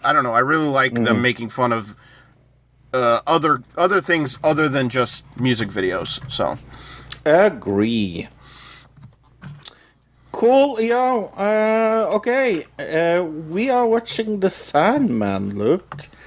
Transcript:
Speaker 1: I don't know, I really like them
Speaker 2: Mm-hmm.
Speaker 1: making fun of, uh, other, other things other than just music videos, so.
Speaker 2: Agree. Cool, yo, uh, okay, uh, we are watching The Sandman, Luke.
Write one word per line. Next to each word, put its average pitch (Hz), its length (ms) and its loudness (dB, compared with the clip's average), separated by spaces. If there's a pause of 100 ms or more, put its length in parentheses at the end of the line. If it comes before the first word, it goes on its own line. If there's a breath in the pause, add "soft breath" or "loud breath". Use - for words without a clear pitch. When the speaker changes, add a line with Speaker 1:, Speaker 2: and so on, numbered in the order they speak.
Speaker 1:
I 139 100 2
don't 147 100 2
know, 120 100 -4
I 117 60 2
really 151 300 0
like 131 240 0
them 120 120 0
Speaker 2:
Mm-hmm. 117 160 2
Speaker 1:
making 117 280 -2
fun 123 240 -2
of, 104 220 -6 (960 soft breath)
uh, 120 320 2
other, 151 380 0 (120)
other 185 260 2
things 156 420 -2
other 156 260 2
than 135 180 0
just 120 380 -2 (120)
music 117 320 0
videos, 92 520 -2 (100)
so. - 280 -4 (640 loud breath)
Speaker 2:
Agree. 110 1040 2 (2000 loud breath)
Cool, 262 500 4
yo, 240 560 0
uh, 214 800 0
okay, 240 500 0 (120)
uh, 170 460 0
we 160 460 -4
are 247 180 2
watching 220 540 -2
The 190 80 2
Sandman, 117 1080 0
Luke. 139 500 -2 (200 loud breath)